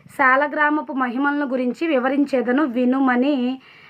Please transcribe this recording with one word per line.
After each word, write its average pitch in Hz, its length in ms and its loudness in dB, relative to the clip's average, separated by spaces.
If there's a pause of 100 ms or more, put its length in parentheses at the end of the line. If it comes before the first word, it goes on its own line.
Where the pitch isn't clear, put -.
శాలగ్రామపు 294 840 0
మహిమలను 269 520 -2
గురించి 254 420 -2
వివరించేదను 269 760 0
వినుమని 254 1000 0 (280)